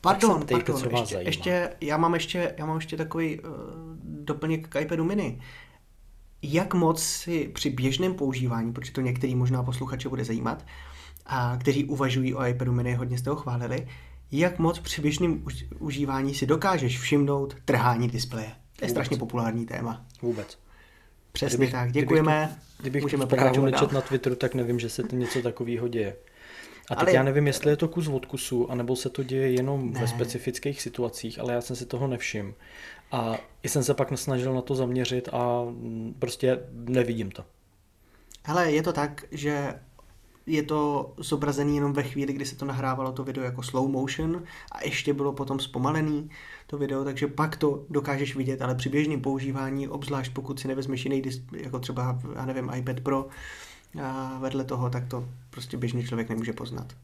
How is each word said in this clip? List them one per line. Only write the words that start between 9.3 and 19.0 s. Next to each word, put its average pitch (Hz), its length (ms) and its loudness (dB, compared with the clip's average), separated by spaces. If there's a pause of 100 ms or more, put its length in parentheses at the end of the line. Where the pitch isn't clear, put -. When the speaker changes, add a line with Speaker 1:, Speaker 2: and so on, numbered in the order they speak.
Speaker 1:
možná 127 280 4
posluchače 127 460 -4
bude 131 160 -2
zajímat, 120 400 -2 (600)
a 123 360 0
kteří 143 240 4
uvažují 131 500 2
o 131 100 0
iPadu 123 260 0
mini, 123 240 2
hodně 123 220 -2
jste 123 120 -2
ho 147 60 2
chválili, 127 520 -4 (440)
jak 175 280 2
moc 165 200 4
při - 220 -6
běžném 151 440 2
už-, 131 200 -6 (140)
užívání 135 560 -2
si 135 100 0
dokážeš 156 540 4
všimnout 139 560 2 (100)
trhání 120 420 4
displeje? 113 400 -2
To 113 40 -12
je - 60 -18 (240)
Speaker 2:
Vůbec. - 100 -2
Speaker 1:
strašně 131 260 2